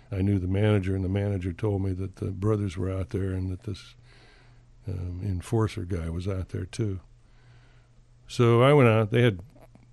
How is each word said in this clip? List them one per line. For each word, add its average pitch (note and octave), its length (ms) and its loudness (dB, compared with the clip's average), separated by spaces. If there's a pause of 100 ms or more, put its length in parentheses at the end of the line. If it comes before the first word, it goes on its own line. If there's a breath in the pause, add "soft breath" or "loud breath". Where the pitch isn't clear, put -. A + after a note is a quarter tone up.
(120)
I F#2+ 100 -2
knew G2+ 180 2
the F2+ 80 -4
manager, G2 480 2
and F#2+ 80 -2
the F2+ 60 -2
manager G2 420 -2
told G2 300 -2
me F#2+ 120 -2
that F#2 240 -8
the G2+ 140 -6
brothers G2+ 460 -2
were F#2+ 140 -4
out F#2+ 180 -4
there F#2+ 240 -4
and F#2 180 -4
that F#2 120 -10
this, - 320 -12 (920 soft breath)
um, F2+ 360 -8
enforcer G2+ 600 -2
guy E2+ 260 -6
was F2 180 -6
out F#2+ 220 -6
there F#2+ 160 -6
too. G2 340 -6 (1300 soft breath)
So A#2 340 4
I C3+ 120 6
went C3+ 160 8
out. A2 220 4
They B2 120 4
had G#2 180 2 (520)